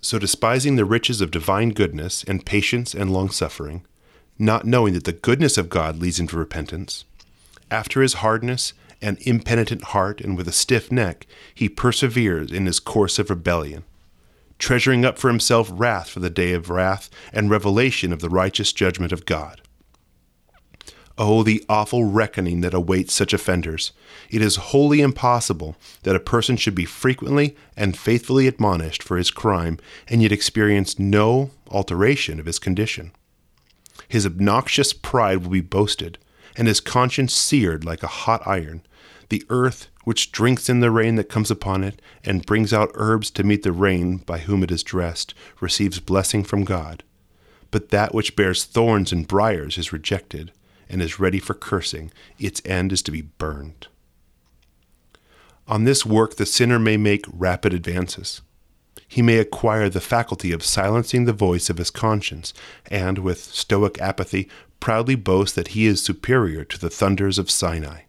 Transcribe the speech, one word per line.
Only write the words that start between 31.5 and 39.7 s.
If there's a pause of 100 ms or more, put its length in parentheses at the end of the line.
alteration
of
his
condition. (960)
His
obnoxious
pride
will
be
boasted, (380)
and
his
conscience
seared
like
a
hot
iron. (460)
The
earth, (160)